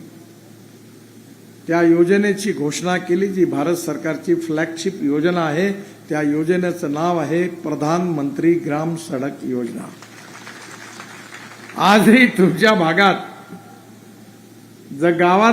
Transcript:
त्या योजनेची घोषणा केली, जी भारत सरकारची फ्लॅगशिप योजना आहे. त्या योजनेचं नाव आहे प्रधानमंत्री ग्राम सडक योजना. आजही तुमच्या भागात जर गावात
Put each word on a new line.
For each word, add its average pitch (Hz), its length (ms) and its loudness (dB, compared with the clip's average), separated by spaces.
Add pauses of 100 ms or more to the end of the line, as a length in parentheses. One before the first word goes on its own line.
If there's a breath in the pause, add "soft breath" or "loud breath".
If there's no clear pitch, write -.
(1700)
त्या 170 160 2
योजनेची 196 720 4
घोषणा 147 440 -2
केली, 180 320 0
जी 185 160 2
भारत 151 320 0
सरकारची 160 580 -4
फ्लॅगशिप 165 680 -4
योजना 151 380 0
आहे. 175 520 -4 (160)
त्या 151 140 -2
योजनेचं 160 720 -2
नाव 170 260 0
आहे 165 300 -2
प्रधानमंत्री 156 1040 -2
ग्राम 160 440 -2
सडक 139 480 -8
योजना. 123 440 -6 (1900)
आजही 220 440 6
तुमच्या 185 460 2
भागात 180 420 2 (1800)
जर 165 240 0
गावात 190 340 4